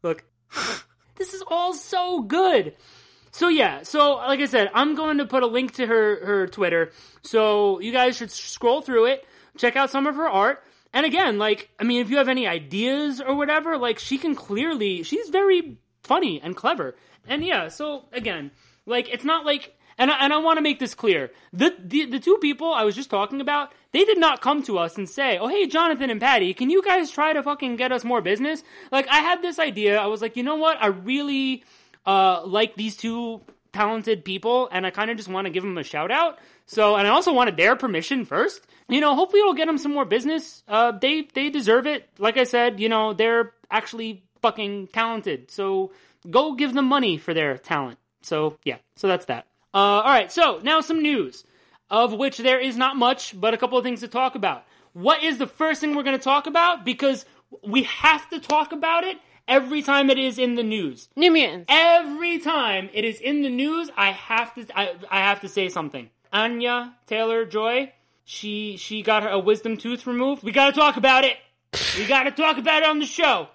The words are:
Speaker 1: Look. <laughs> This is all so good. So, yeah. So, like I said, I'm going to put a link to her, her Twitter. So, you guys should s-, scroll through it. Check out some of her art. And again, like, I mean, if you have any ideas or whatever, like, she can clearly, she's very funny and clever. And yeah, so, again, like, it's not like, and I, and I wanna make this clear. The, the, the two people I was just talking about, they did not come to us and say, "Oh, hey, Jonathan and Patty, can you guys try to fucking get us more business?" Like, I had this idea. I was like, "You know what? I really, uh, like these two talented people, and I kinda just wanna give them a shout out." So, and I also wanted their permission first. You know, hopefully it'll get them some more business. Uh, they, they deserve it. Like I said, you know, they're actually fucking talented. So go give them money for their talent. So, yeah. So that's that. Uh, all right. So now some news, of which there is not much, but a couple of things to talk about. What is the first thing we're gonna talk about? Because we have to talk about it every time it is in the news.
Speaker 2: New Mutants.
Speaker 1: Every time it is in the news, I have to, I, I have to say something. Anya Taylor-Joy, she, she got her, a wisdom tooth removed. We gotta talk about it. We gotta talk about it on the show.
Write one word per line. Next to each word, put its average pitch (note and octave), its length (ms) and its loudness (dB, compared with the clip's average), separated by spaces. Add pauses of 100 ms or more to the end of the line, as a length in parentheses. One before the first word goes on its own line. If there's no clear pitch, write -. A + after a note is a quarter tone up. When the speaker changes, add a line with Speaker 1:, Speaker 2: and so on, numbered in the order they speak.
Speaker 1:
Look. E3 220 -4 (260)
<laughs> - 360 -8 (320)
This F#4+ 160 -8
is F#4+ 140 -14
all F4 260 -2
so F4+ 480 -4
good. B3+ 540 2 (560)
So, F4 160 0
yeah. A3+ 340 2
So, C#4+ 360 2
like B3+ 220 -2
I C#4+ 60 0
said, G#3 300 2
I'm D4 180 2
going D#4 240 -2
to C#4+ 80 0
put B3+ 160 0
a A#3+ 60 2
link B3 280 -2
to B3 120 -2
her, G#3+ 380 2
her G3 220 0
Twitter. E3+ 440 -2 (320)
So, G#3 560 2
you A3 120 -6
guys B3+ 260 4
should A3+ 120 -10
s-, - 60 -14
scroll B3+ 460 -2
through A#3 260 2
it. C4+ 180 -2 (320)
Check A#3+ 180 0
out C4+ 140 2
some C#4 160 -2
of D4 100 -2
her D#4 140 -2
art. G#3+ 340 2 (300)
And C#4+ 140 2
again, C4+ 320 0
like, G#3+ 300 -2 (100)
I G#3 60 -4
mean, A#3+ 160 0
if A3 100 -4
you C#4 60 2
have B3+ 120 2
any B3+ 180 0
ideas A#3 720 -2
or C4+ 160 -2
whatever, D4+ 440 0
like, A#3+ 180 -2
she C4+ 220 -6
can D4+ 160 -2
clearly, G#3 640 -4
she's E4+ 280 -6
very F4+ 480 2 (260)
funny C4 360 0
and E3+ 160 -10
clever. G#3+ 400 -4 (320)
And D4 160 -4
yeah, A#3+ 240 -2
so, D4 460 -10
again, F#3 380 -8 (340)
like, A#3+ 260 -4
it's A#3+ 140 -10
not D#4+ 180 0
like, D4 300 -2 (260)
and C4 120 4
I, C#4 120 0
and C#4 80 2
I D4+ 60 2
wanna D#4+ 240 2
make D4 180 0
this B3 140 -6
clear. D#3 380 0 (200)
The, F3+ 320 2
the, C#4 220 -2
the B3+ 140 -6
two G4 180 4
people D4+ 340 -2
I A#3+ 120 2
was G#3 120 0
just C4 140 -10
talking G#3 320 -2
about, C#4+ 320 -2 (200)
they F#4 120 4
did G#4 140 2
not D#4 220 4
come D4 220 0
to G3+ 140 -4
us E3+ 180 -2
and G3 140 -8
say, B3+ 300 0
"Oh, A3 80 -4
hey, F#4+ 180 0
Jonathan C#4 460 0
and G#3 100 -4
Patty, A3 320 2
can B3+ 160 -2
you F#4 140 4
guys F#4 260 2
try D4+ 240 0
to C#4+ 80 0
fucking C#4 360 -6
get B3 140 -2
us A#3+ 120 -2
more A#3 180 0
business?" C4 400 -2 (300)
Like, C4+ 160 0
I D4 140 4
had F4 200 0
this F4 160 -6
idea. G#3 420 0
I G3+ 60 0
was G#3 160 -4
like, A3+ 160 -6
"You B3 60 -4
know D4+ 140 -2
what? D#4 220 2
I A3 80 2
really, C4 760 -4 (420)
uh, F#3+ 400 4
like G#3+ 300 0
these G#3+ 200 -6
two A3+ 460 -8 (320)
talented G#3+ 500 -2
people, A3+ 480 -2
and F#3 140 -4
I F#3 60 -4
kinda A3 240 -4
just G3+ 140 -12
wanna F#3+ 200 -6
give F3+ 140 -6
them F#3 160 -6
a - 40 -8
shout D#3+ 280 -6
out." D#4 260 0 (300)
So, G#3+ 280 4
and G3+ 120 2
I - 20 4
also C4 240 4
wanted A#3 240 2
their G#3 180 4
permission A#3 480 -4
first. - 440 -2 (220)
You C#4 120 2
know, D4 140 4
hopefully F#4 260 4
it'll F#4+ 140 4
get D#4 100 0
them D#4+ 140 -2
some C#4+ 140 -4
more C#4 120 0
business. B3+ 600 -2
Uh, A3+ 240 4
they, C#4 320 -2 (100)
they C#4 160 -2
deserve B3+ 380 4
it. C#4+ 200 -4 (120)
Like A3 180 0
I B3+ 60 4
said, A#3+ 360 2
you A3 100 0
know, A3 240 0
they're A#3 400 0 (180)
actually A3 500 -6 (220)
fucking G3+ 500 -4
talented. G#3 560 -4
So F#3+ 420 -4 (380)
go C#4+ 240 2
give B3+ 220 -2
them C#4 100 2
money B3+ 320 2
for E3 160 -6
their D3 240 0
talent. C3+ 400 -6 (240)
So, D3+ 420 -4
yeah. B2 140 -4 (180)
So G3+ 120 -2
that's F3+ 180 0
that. - 220 -8 (260)
Uh, G3 40 2 (240)
all B3 100 2
right. A3+ 200 4
So C#4+ 320 2
now D#4 180 2
some D#4+ 200 -4
news, A#3+ 420 -2 (460)
of A3 240 2
which C4+ 260 -2
there C4 200 2
is B3+ 180 -4
not C4+ 200 0
much, B3 420 0
but A3 140 2
a A3 40 -4
couple B3+ 200 -2
of B3 60 2
things B3 160 -4
to A#3 80 -10
talk B3+ 280 -2
about. F#3 280 -4 (300)
What D4 300 2
is D#4 140 -2
the C4 100 -2
first D#4 340 -2
thing D4+ 140 -2
we're C#4+ 80 -2
gonna C4+ 140 0
talk C#4 300 0
about? E4+ 360 2
Because C4 420 -2 (380)
we A#3 200 0
have D4+ 480 2
to D#4+ 80 -10
talk D4+ 320 -2
about E4 320 0
it F#4 140 -6 (300)
every C4+ 360 2
time C#4 260 4
it C4 80 4
is C4 220 -2
in A#3+ 160 0
the A#3 80 -2
news. G3 520 -6
Speaker 2:
New E4 160 6
Mutants. F3+ 380 2
Speaker 1:
Every E4 680 4
time A3+ 540 -2
it G#3+ 120 -2
is A3 160 -6
in C#4+ 220 -2
the C4+ 60 -2
news, D4 460 -2
I G3 160 0
have A3+ 440 -4
to, A#3 100 -16 (100)
I, F#3+ 200 -2 (160)
I G3 80 0
have G3+ 220 0
to F#3+ 80 -12
say F#3 200 -2
something. C#3+ 400 -8 (240)
Anya A#3+ 600 -2 (100)
Taylor-Joy, A3+ 880 -2 (320)
she, G#3 520 -10
she G#3+ 240 -10
got G#3+ 220 2
her, G#3+ 60 -4
a G3 100 0
wisdom G#3+ 380 0
tooth A#3+ 300 -8
removed. C4 360 -2
We G#3+ 80 -8
gotta C#4 240 4
talk D4 220 4
about C4 260 4
it. B3+ 140 0 (600)
We G#3 80 -4
gotta C4+ 260 2
talk D#4 260 0
about D#4 260 2
it D#4 60 4
on D4+ 100 0
the D4 60 -2
show. A#3+ 500 0